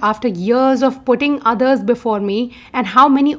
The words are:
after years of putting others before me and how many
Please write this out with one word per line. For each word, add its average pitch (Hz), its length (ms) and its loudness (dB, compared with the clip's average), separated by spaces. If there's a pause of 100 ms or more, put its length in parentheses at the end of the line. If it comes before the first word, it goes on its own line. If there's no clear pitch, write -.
after 214 240 -2
years 240 560 0
of 262 200 -2
putting 285 400 0
others 240 380 0
before 220 380 -2
me 208 360 -4 (160)
and 247 140 -4
how 254 240 4
many 277 300 2